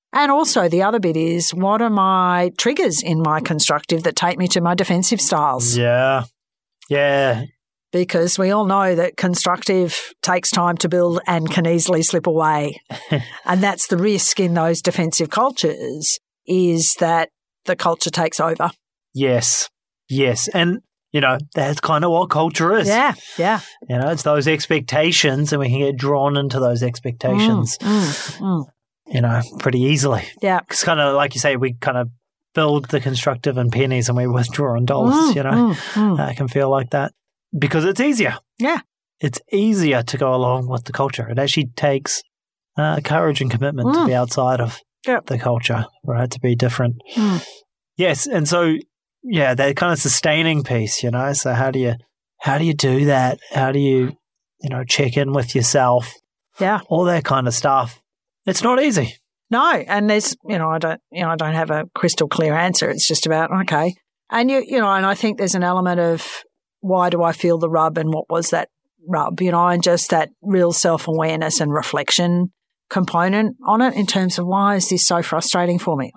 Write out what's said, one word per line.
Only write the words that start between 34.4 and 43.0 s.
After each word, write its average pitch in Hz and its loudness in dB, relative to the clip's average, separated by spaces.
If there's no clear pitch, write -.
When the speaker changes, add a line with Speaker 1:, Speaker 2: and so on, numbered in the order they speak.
Speaker 2:
in 120 0
dollars, 139 2
Speaker 1:
Mm, 302 4
Speaker 2:
you 143 0
know. 131 0
Speaker 1:
mm, 226 4
mm. 208 2
Speaker 2:
Uh, 139 -2
it 123 -8
can 139 -4
feel 135 0
like 135 0
that 147 -2
because 147 0
it's 190 0
easier. 240 0
Speaker 1:
Yeah. 285 -2
Speaker 2:
It's 135 -4
easier 196 2
to 127 -8
go 131 0
along 127 0
with 123 -6
the - -14
culture. 135 -4
It 117 -4
actually 143 0
takes, 139 -2
uh, 151 0